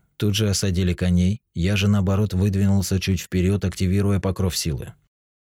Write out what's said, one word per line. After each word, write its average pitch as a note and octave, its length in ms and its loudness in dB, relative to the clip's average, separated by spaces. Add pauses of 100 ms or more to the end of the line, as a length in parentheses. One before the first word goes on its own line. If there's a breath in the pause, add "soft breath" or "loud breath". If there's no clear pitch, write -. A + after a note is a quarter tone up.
(160)
тут G#2 180 -2
же G#2 160 0
осадили F#2 420 0
коней, F2+ 500 0 (120)
я F#2 200 0
же, G2+ 140 0
наоборот, G2 460 2
выдвинулся G2 680 2
чуть F#2+ 200 0
вперед, F#2 440 0
активируя G2 560 0
покров F#2+ 360 -2
силы. - 360 -6 (540)